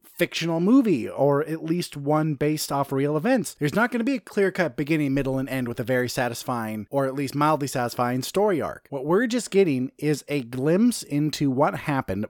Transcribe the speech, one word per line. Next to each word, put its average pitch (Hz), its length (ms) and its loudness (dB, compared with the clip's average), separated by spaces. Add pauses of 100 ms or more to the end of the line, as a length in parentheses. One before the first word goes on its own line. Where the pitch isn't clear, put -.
fictional 165 560 -2
movie, 185 480 4
or 139 360 4
at 151 200 -6
least 170 320 -4
one 151 380 0
based 147 360 -2
off 139 220 -2
real 143 240 0
events. 202 420 0
There's 147 160 -2
not 226 160 2
gonna 233 140 -2
be 269 120 0
a 208 40 -4
clear-cut 185 560 0
beginning, 151 380 0
middle, 135 240 0
and 131 100 -4
end 127 180 -4
with 120 140 -6
a 120 40 -2
very 123 260 0
satisfying, 113 800 -4
or 139 160 0
at 131 80 -4
least 139 200 -4
mildly 147 320 2
satisfying, 123 560 -2
story 190 380 0
arc. 85 300 -8
What 139 160 -6
we're 196 200 2
just 226 240 -2
getting 143 460 2
is 147 320 0
a 143 140 -2
glimpse 156 600 2
into 147 480 0
what 147 240 2
happened 131 560 -2